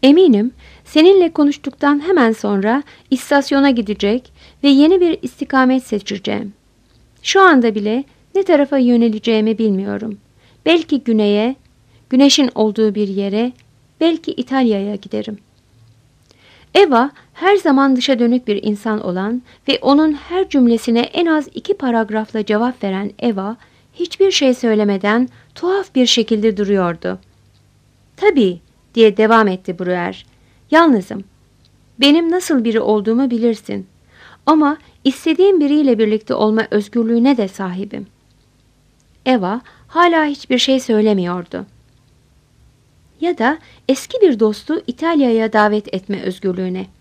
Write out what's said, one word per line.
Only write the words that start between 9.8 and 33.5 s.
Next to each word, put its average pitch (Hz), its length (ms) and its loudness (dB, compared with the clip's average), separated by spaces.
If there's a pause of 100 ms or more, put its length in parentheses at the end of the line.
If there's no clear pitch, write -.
Belki 320 380 0
güneye, 214 520 0 (540)
güneşin 269 460 4
olduğu 214 400 0
bir 208 120 -2
yere, 202 440 -4 (500)
belki 330 300 -2
İtalya'ya 220 640 -2
giderim. 208 420 -10 (1400)
Eva, 285 360 4 (220)
her 392 220 2
zaman 277 400 2
dışa 254 240 0
dönük 247 280 0
bir 202 160 -2
insan 214 380 -4
olan 196 400 -6 (260)
ve 269 140 0
onun 302 320 2
her 359 360 -6
cümlesine 233 500 0
en 339 260 -2
az 311 300 0
iki 381 180 -6
paragrafla 220 720 -4
cevap 226 380 -4
veren 196 360 -6
Eva, 208 380 -4 (360)
hiçbir 370 380 -2
şey 269 220 0
söylemeden 214 760 0 (260)
tuhaf 370 400 -4
bir 254 100 2
şekilde 220 520 0
duruyordu. 185 640 -4 (960)
"Tabii," 247 420 0 (360)
diye 220 220 4
devam 220 300 4
etti 185 320 -6
Breuer. 180 460 -6 (460)
"Yalnızım. 233 520 2 (760)
Benim 311 320 2
nasıl 330 320 -2
biri 220 160 0
olduğumu 220 500 -2
bilirsin. 220 580 -4 (580)